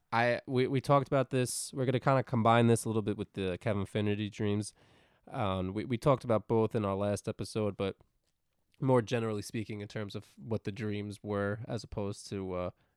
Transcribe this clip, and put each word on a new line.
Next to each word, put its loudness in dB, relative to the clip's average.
I, 2
we, 2
we 0
talked 2
about 0
this. -2
We're -2
gonna 2
kinda 4
combine 6
this 4
a -4
little 0
bit -2
with -6
the -2
Kevin 0
Finnerty -2
dreams. -2
Um, -2
we, -4
we -4
talked 2
about 2
both 2
in 0
our 0
last -2
episode, -4
but -4
more 4
generally -2
speaking, -6
in -10
terms -8
of -10
what -4
the -4
dreams -6
were, -2
as -6
opposed -6
to, -4
uh, -2